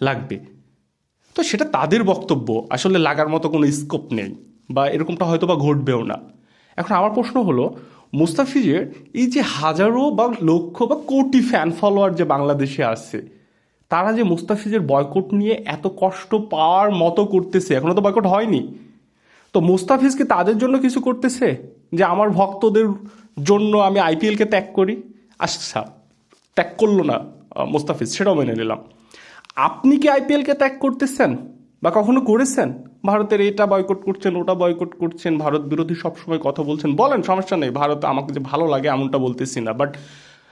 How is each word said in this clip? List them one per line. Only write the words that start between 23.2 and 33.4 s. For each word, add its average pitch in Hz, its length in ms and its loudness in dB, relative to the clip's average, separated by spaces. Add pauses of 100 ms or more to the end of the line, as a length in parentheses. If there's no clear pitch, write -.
জন্য 208 340 4
আমি 196 220 4
আইপিএলকে 208 460 2
ত্যাগ 196 180 0 (100)
করি? 196 280 0 (380)
আচ্ছা, - 520 -6 (640)
ত্যাগ 170 120 0 (100)
করলো 208 260 4
না, 139 100 0
আহ, - 520 -8
মুস্তাফিজ, 147 440 -2
সেটাও 196 260 0
মেনে 123 200 0
নিলাম। 110 220 -4 (800)
আপনি 262 420 2
কি 294 120 2
আইপিএলকে 285 440 2
ত্যাগ 269 260 -2
করতেছেন 262 580 -2 (460)
বা 165 80 2
কখনো 220 300 2
করেছেন? 226 520 0 (320)
ভারতের 208 360 0